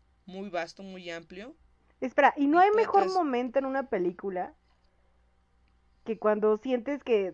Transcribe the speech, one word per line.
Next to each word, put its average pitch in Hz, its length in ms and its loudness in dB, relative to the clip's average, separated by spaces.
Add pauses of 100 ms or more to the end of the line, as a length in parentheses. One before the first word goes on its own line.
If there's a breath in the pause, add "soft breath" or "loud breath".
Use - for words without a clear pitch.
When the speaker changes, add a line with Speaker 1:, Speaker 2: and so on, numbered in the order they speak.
(260)
Speaker 1:
muy 190 240 -12
vasto, 170 340 -8
muy 185 260 -14
amplio. 180 460 -14 (460)
Speaker 2:
Espera, 262 340 4
¿y 285 120 0
no 311 120 4
Speaker 1:
Y - 20 6
Speaker 2:
hay 403 100 6
mejor 427 340 4
Speaker 1:
tratas 381 80 -2
Speaker 2:
momento 254 440 -2
en 269 80 0
una 269 240 -4
película 185 640 -4 (1500)
que 220 140 -4
cuando 214 400 2
sientes 254 460 -4
que 196 300 0